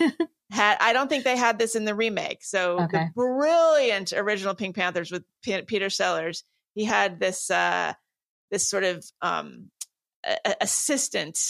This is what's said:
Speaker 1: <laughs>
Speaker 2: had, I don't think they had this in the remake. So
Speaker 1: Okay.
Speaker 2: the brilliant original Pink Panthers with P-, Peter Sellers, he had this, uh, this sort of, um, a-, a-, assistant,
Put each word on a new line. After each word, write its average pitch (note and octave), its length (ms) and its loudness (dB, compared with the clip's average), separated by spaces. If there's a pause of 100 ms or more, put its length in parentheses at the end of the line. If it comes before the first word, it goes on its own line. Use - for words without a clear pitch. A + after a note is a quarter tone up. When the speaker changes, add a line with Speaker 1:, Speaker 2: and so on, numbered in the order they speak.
(240)
Speaker 1:
<laughs> - 280 -12
Speaker 2:
had, G#3 280 4
I A#3 120 4
don't C4+ 160 2
think C4+ 160 0
they B3+ 120 2
had A#3 220 2
this A3+ 160 0
in G#3+ 100 0
the G#3+ 100 0
remake. G3+ 500 -2
So F3+ 380 0
Speaker 1:
Okay. E3 240 0
Speaker 2:
the D#3+ 80 -6
brilliant C4 1000 2
original G3 420 -2
Pink F#3+ 220 -8
Panthers F3+ 340 -2
with F3 140 -8 (180)
P-, G3 200 -4
Peter G3 280 -2
Sellers, E3+ 540 -2 (300)
he G#3+ 100 -2
had G3+ 340 2
this, F#3+ 320 -2
uh, F3 440 0 (560)
this G3 180 -2
sort G3 160 -2
of, F3 200 -4 (180)
um, D#3+ 480 -6 (540)
a-, - 200 -2
a-, G3+ 160 0
assistant, G#3 800 -2 (120)